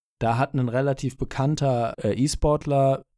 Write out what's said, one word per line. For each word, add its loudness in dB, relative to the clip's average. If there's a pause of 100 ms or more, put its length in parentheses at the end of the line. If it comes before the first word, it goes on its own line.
(200)
Da 0
hat 0
ein 0
relativ -2
bekannter, 0
äh, 2
E-Sportler, 2 (160)